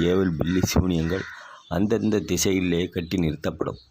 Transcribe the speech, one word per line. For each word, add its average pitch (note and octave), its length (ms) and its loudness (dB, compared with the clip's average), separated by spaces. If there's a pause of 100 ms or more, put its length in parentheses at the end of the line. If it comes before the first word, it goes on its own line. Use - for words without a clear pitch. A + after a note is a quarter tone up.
ஏவல் F#2 320 2
பில்லி E2+ 280 0
சூனியங்கள் F2 640 0 (420)
அந்தந்த G#2 640 0
திசையிலே F2+ 560 2
கட்டி F2 300 -4
நிறுத்தப்படும். D#2+ 640 -2 (120)